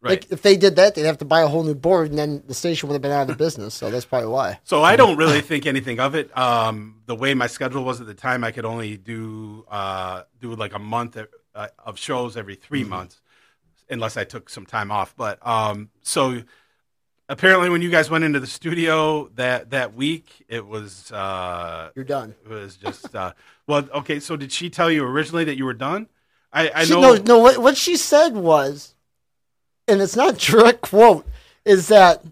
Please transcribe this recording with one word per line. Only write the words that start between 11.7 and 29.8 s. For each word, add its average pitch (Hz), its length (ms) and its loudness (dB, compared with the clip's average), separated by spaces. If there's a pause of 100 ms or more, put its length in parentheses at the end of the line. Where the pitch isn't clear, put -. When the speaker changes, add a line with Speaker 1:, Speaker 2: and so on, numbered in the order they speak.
Speaker 1:
of 107 140 -16
shows 123 400 -8
every 101 160 -14
three 139 260 -10
Speaker 2:
Mm-hmm. 110 80 -8
Speaker 1:
months, 92 320 -14 (680)
unless 113 260 -8
I 208 80 -6
took - 240 -20
some - 160 -20
time 104 260 -8
off. 101 280 -6
But, 107 280 -10
um, 107 440 -4 (100)
so 131 400 -4 (880)
apparently 180 380 2
when 175 140 0
you 175 80 -4
guys 160 180 2
went 160 160 0
into 143 160 0
the 127 60 -12
studio 156 880 -2
that, 127 340 -4
that 120 260 -6
week, 151 540 -8
it 113 180 -12
was, 104 460 -16
uh, 90 840 -8
Speaker 2:
You're 131 120 -14
done. 127 360 -8
Speaker 1:
it 107 60 -20
was 101 300 -16
just, - 360 -14
uh, 92 200 -10 (320)
well, 143 200 -2 (100)
okay, 147 220 -6
so 147 160 -12
did 139 160 -12
she 170 200 -10
tell 170 200 0
you 151 140 -2
originally 151 400 -4
that 143 140 -6
you 131 80 -6
were 127 80 -6
done? 156 340 -8 (460)
I, 160 200 0
I 160 120 0
Speaker 2:
She, 285 80 2
Speaker 1:
know. 339 60 4 (160)
Speaker 2:
no, 196 60 -2
no, 226 180 8
what, 247 180 8
what 262 180 4
she 349 220 -2
said 294 360 2
was, 147 600 0 (920)